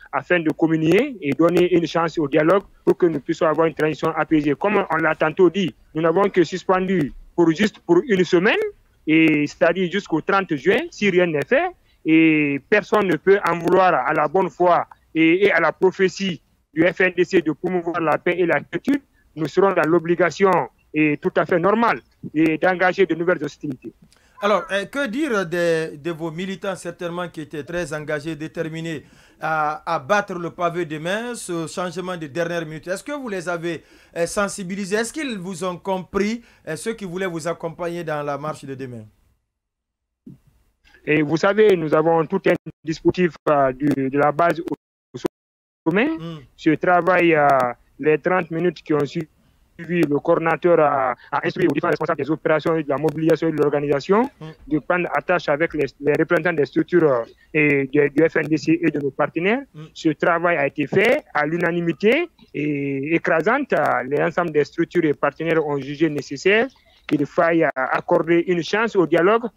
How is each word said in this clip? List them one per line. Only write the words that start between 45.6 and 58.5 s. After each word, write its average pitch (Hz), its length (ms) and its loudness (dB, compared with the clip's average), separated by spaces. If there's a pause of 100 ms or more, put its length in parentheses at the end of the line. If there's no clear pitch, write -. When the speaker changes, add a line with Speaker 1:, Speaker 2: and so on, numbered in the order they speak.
Speaker 1:
sommet. 202 220 2
Speaker 2:
Hmm. 170 300 -8 (180)
Speaker 1:
Ce 160 140 0
travail, 175 640 4
euh, 147 120 4 (520)
les 151 180 2
trente 180 320 -2
minutes 165 320 -2
qui - 140 -4
ont 143 100 0
suivi, 156 220 -6 (800)
le 143 120 0
coordinateur 165 600 2
a, 117 360 2 (160)
a 143 120 -2
instruit 170 220 -2
aux 151 60 2
différents 160 180 -2
responsables 156 320 -2
des 135 80 -4
opérations, 160 460 0
de 160 120 -2
la 139 100 -2
mobilisation 160 500 0
et 165 40 2
de 156 60 -6
l'organisation, 147 720 0 (100)
Speaker 2:
Mm. 156 60 -16 (220)
Speaker 1:
de 147 120 -2
prendre 175 360 -2
attache 165 340 -2
avec 151 240 0
les, 147 120 -2 (160)
les 147 180 2
représentants 165 340 0
des 147 140 0
structures, 165 440 0
euh, 120 120 0 (280)
et 147 400 2
de, 147 180 2
du 160 200 2
F - 60 -6
N 156 120 0
D 156 100 0